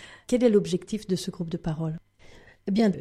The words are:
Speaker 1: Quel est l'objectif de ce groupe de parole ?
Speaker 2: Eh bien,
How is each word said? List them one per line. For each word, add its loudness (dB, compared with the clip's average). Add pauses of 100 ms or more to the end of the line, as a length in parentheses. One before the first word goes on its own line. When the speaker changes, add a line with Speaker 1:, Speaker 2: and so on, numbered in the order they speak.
(260)
Speaker 1:
Quel 2
est 6
l'objectif 0
de 0
ce -4
groupe -8
de -4
parole ? -4 (680)
Speaker 2:
Eh -2
bien, 4 (100)